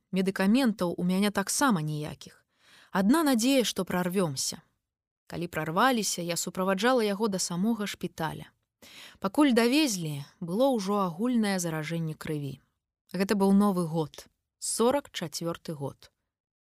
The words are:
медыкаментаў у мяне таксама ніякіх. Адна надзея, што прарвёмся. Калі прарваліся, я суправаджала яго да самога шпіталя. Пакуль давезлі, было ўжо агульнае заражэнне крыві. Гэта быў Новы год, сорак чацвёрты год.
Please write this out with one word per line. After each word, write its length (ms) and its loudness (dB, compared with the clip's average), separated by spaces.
медыкаментаў 880 0
у 80 -2
мяне 240 2
таксама 560 0
ніякіх. 560 -10
Адна 320 4
надзея, 480 4
што 160 -4
прарвёмся. 800 -2
Калі 160 -6
прарваліся, 800 0
я 160 -4
суправаджала 640 0
яго 240 -2
да 80 -4
самога 480 -2
шпіталя. 640 -8
Пакуль 320 4
давезлі, 720 2
было 320 2
ўжо 320 0
агульнае 560 0
заражэнне 560 -4
крыві. 400 -6
Гэта 240 0
быў 160 4
Новы 320 4
год, 400 -4
сорак 560 0
чацвёрты 640 -8
год. 320 -10